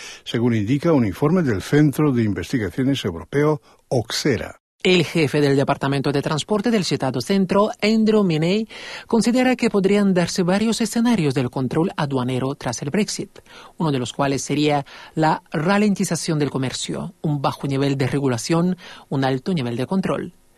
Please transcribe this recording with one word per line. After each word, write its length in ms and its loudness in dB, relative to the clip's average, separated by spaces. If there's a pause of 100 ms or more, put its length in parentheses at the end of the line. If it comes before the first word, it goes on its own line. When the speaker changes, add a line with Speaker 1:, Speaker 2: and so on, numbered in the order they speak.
(240)
Speaker 1:
según 300 0
indica 400 2
un 100 4
informe 380 0
del 180 0
Centro 500 4
de 120 2
Investigaciones 840 -2
Europeo, 560 -2 (280)
oxera. 680 -2 (240)
Speaker 2:
El 240 4
jefe 340 0
del 160 4
Departamento 560 0
de 80 0
Transporte 500 -2
del 140 2
citado 380 -2
centro, 480 2 (100)
Andrew 420 4
Miney, 460 0 (380)
considera 500 2
que 140 0
podrían 420 2
darse 300 0
varios 400 0
escenarios 500 2
del 160 0
control 480 0
aduanero 580 -2
tras 280 -6
el 80 -6
Brexit, 480 -4 (400)
uno 120 0
de 80 0
los 140 -4
cuales 300 -2
sería 420 0 (300)
la 360 2
ralentización 880 0
del 120 0
comercio, 720 -6
un 180 -2
bajo 260 -4
nivel 300 0
de 120 0
regulación, 680 0 (320)
un 160 0
alto 300 -2
nivel 240 -2
de 80 -2
control. 480 -2 (240)